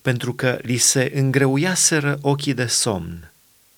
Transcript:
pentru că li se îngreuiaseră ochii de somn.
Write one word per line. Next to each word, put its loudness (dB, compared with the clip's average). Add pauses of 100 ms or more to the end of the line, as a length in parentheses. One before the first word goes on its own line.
pentru -2
că 0
li -2
se 2
îngreuiaseră 2
ochii 0
de -2
somn. -2 (460)